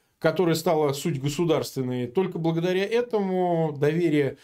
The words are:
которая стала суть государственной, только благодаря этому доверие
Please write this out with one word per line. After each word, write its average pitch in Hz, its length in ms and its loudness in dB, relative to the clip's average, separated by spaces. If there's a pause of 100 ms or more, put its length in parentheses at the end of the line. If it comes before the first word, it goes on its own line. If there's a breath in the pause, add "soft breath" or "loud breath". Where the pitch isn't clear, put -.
(200 soft breath)
которая 160 340 2
стала 156 380 2
суть 139 280 -4
государственной, 131 840 -2
только 185 320 -2
благодаря 165 460 0
этому 185 920 0
доверие 147 680 2